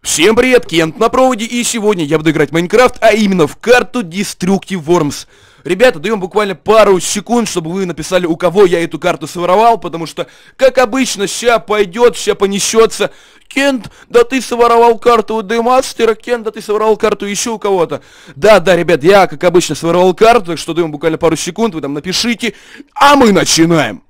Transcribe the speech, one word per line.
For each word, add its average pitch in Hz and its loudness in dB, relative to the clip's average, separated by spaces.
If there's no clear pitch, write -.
Всем 190 2
привет, 247 2
Кент 160 -2
на - 0
проводе, 254 0
и 240 -6
сегодня 208 -2
я 151 -2
буду 156 0
играть 151 0
в - -12
Майнкрафт, 180 0
а 220 4
именно 196 0
в - -12
карту 247 0
Destructive 185 -6
Worms. 151 -2
Ребята, 196 0
даём 208 -4
буквально 190 -4
пару 202 4
секунд, 214 -2
чтобы 165 -6
вы 190 -4
написали, 175 -4
у 165 -2
кого 185 2
я 170 2
эту 160 -6
карту 165 -4
своровал, 190 2
потому 165 -10
что, - -10
как 262 2
обычно, 233 -2
ща 233 -2
пойдёт, 208 0
ща - -4
понесётся. 202 0
«Кент, 269 -2
да 233 4
ты 262 -2
своровал 233 2
карту 226 0
у 220 -4
Демастера, 233 0
Кент, 233 -6
да 214 -6
ты 220 -16
своровал 214 0
карту 208 -2
ещё 202 -6
у - -14
кого-то». 180 -2
Да, 190 4
да, 175 2
ребят, 165 0
я, 190 6
как 151 -8
обычно, 170 2
своровал 170 0
карту, 226 4
так 165 -8
что - -10
даём 160 -2
буквально 156 -4
пару 160 0
секунд, 208 -4
вы 156 -8
там 139 -8
напишите, 196 -6
а 285 4
мы 254 6
начинаем. 160 0